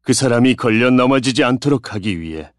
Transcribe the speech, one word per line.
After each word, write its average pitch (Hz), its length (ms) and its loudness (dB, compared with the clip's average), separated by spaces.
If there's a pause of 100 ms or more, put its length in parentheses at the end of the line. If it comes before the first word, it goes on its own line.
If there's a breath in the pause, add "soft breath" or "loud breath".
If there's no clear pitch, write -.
그 - 120 -2
사람이 123 420 2
걸려 120 360 0
넘어지지 127 520 2
않도록 127 500 -2
하기 98 260 -6
위해 80 400 -12